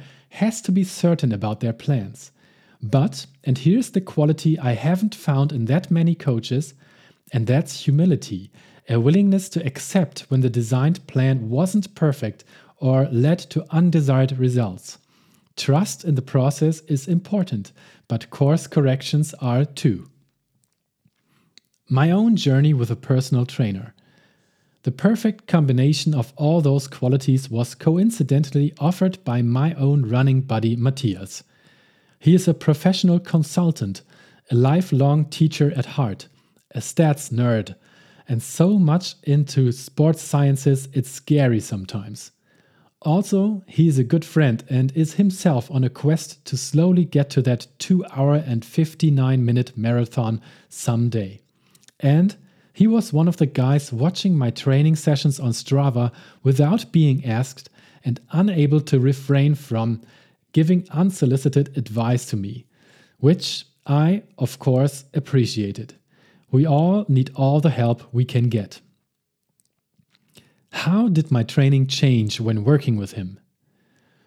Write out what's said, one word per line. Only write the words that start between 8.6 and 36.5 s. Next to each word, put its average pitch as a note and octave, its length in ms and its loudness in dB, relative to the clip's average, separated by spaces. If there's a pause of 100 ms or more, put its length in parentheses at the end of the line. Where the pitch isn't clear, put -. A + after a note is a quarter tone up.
a A#2 120 0
willingness F#3+ 500 2
to E3+ 140 -6
accept - 640 -4
when C3 120 2
the B2+ 100 2
designed B2+ 560 -2
plan C3 420 -2
wasn't F#3 460 -2
perfect C3+ 500 -4 (340)
or C3 340 2
led D3 260 2
to - 320 -8
undesired C#3 680 2
results. A#2+ 600 -4 (580)
Trust - 480 -2
in D3+ 120 0
the B2+ 60 -2
process C#3+ 580 0
is C#3 260 -4
important, F3 680 -4 (360)
but - 220 -4
course C#3+ 360 0
corrections D3 680 0
are B2+ 300 -2
too. A2 440 -4 (1800)
My C#3+ 220 2
own G#3+ 260 2
journey C#3+ 380 2
with A#2+ 160 -2
a A2+ 60 -4
personal C3 480 -2
trainer. G2+ 500 -4 (880)
The C3+ 100 -4
perfect G#3+ 540 -2
combination D3 680 2
of A#2+ 220 -4
all D#3 240 2
those C#3 280 0
qualities C3 640 0
was A#2 240 -4
coincidentally D#3 1040 0
offered F3+ 460 -2
by A#2+ 180 -2
my C3 320 0
own C#3 340 0
running C3 320 2
buddy A2+ 340 -2
Matthias. A#2 720 -4 (720)
He E3 160 4
is F3+ 140 2
a D#3 60 2
professional F3 680 2
consultant, D#3+ 800 -2 (480)
a B2+ 40 0
lifelong C#3+ 720 2
teacher D#3 500 0
at B2+ 80 -2
heart, - 440 -4 (460)